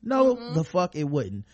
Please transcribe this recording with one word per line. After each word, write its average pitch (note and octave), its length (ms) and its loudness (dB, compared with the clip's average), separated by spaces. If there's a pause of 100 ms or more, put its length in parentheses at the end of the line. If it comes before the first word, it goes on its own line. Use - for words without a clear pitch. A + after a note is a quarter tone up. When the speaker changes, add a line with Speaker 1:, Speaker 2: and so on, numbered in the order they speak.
Speaker 1:
No, C4 340 4
Speaker 2:
Mm-hmm. A#3 180 -8
Speaker 1:
the D#3+ 100 2
fuck F3+ 320 -2
it D3+ 80 -2
wouldn't. G#2+ 500 -4